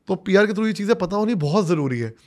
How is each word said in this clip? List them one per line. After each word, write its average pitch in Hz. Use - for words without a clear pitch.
तो 190
पीआर 190
के -
through 214
ये 214
चीज़ें 202
पता 185
होनी 214
बहुत 165
ज़रूरी 143
है। 113